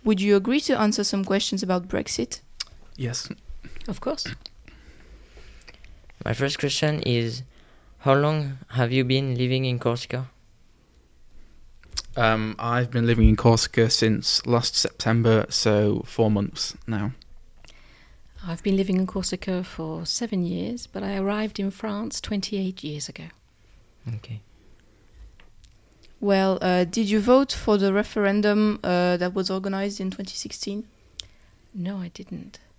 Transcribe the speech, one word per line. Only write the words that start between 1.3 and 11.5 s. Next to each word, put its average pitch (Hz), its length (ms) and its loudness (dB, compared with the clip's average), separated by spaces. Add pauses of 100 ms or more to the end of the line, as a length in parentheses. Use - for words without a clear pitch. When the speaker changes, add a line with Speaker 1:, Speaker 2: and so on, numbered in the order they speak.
Speaker 1:
about 180 260 -2
Brexit? - 540 -4 (520)
Speaker 2:
Yes. - 360 -6 (580)
Speaker 3:
Of - 140 -8
course. 294 240 -6 (2000)
Speaker 4:
My - 120 -2
first 139 240 -2
question 151 460 0
is, 120 380 0 (580)
how 135 120 4
long 143 460 2 (100)
have 120 240 0
you 131 100 4
been 131 320 2
living 127 300 0
in 123 140 0
Corsica? 123 480 -2 (1900)